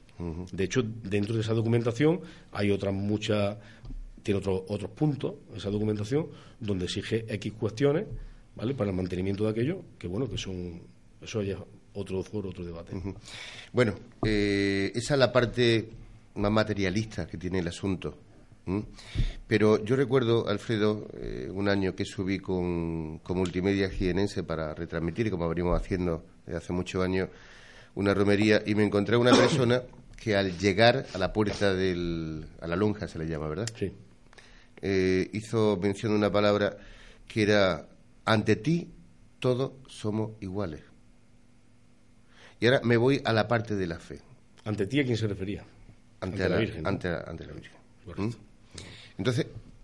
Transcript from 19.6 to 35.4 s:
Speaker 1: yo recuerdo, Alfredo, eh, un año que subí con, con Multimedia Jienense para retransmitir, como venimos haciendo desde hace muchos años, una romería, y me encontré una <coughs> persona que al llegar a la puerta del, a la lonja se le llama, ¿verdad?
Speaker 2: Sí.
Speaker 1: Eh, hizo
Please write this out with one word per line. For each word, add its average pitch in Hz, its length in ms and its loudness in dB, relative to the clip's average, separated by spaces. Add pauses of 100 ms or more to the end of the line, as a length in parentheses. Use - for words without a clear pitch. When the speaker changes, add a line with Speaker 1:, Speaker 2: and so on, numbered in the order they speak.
Speaker 1:
yo 120 100 0
recuerdo, 120 540 2
Alfredo, 107 680 0
eh, 60 380 -8
un 98 160 -2
año 98 260 2
que 101 100 -4
subí 95 360 -2
con, 85 800 -2
con 90 180 -2
Multimedia 92 500 2
Jienense 95 540 0
para 80 320 -4
retransmitir, 85 560 -4
como 85 180 -2
venimos 85 320 2
haciendo 87 440 -2 (200)
desde 82 140 -8
hace - 140 -6
muchos 92 320 -2
años, 92 240 0 (680)
una 101 180 2
romería, 101 540 6
y 104 80 2
me 104 80 4
encontré 101 340 4
una 123 140 6
<coughs> 131 60 10
persona 123 460 4 (340)
que 107 180 0
al 95 240 2
llegar 104 560 6
a 92 40 -4
la 90 140 0
puerta 104 420 2
del, 85 720 -2 (160)
a 80 60 -10
la 85 80 -2
lonja 98 320 2
se 82 140 -10
le 80 80 -4
llama, 78 180 -4
¿verdad? 87 220 -4 (100)
Speaker 2:
Sí. 92 140 -4 (880)
Speaker 1:
Eh, 92 500 2
hizo 107 480 2